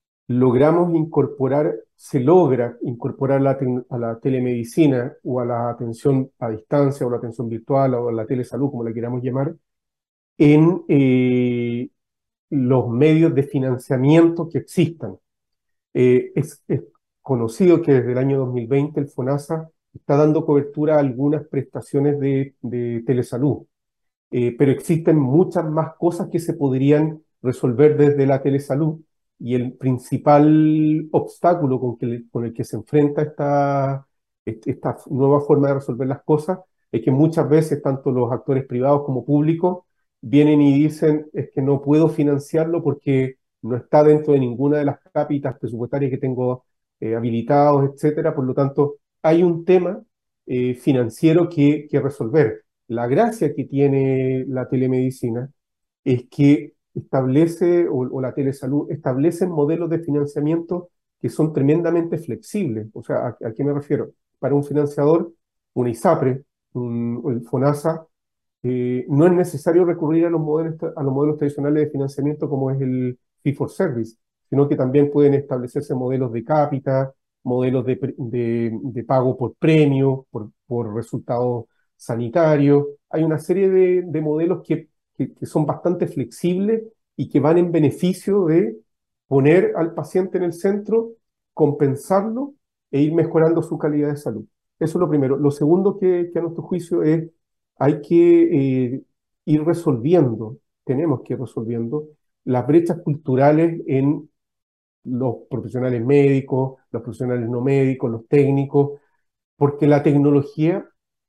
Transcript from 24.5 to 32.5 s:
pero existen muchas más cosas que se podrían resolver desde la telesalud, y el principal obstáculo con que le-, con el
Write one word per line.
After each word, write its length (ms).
pero 140
existen 480
muchas 500
más 280
cosas 340
que 80
se 160
podrían 640
resolver 540
desde 300
la 140
telesalud, 600
y 120
el 180
principal 1400
obstáculo 680
con 160
que 80
le-, 260
con 140
el 80